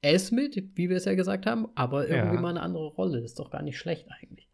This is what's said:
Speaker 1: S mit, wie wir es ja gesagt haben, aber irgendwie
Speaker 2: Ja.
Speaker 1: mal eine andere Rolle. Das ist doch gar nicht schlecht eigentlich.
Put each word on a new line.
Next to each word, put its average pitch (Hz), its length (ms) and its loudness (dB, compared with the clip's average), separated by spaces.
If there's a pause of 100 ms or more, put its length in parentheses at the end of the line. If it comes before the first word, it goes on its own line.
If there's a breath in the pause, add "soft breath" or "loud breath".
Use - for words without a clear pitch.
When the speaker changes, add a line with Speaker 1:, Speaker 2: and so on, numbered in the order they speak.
Speaker 1:
S 170 300 4
mit, 285 240 0 (200)
wie 175 140 0
wir 185 80 4
es 180 80 -2
ja 196 100 4
gesagt 190 300 0
haben, 226 300 0
aber 131 320 0
irgendwie 127 280 4
Speaker 2:
Ja. - 60 2
Speaker 1:
mal - 100 0
eine 170 100 -4
andere 160 260 -4
Rolle. 156 340 0
Das 113 100 -10
ist - 80 -16
doch - 120 -8
gar 143 120 -6
nicht 143 140 -6
schlecht 165 300 -6 (140)
eigentlich. - 320 -20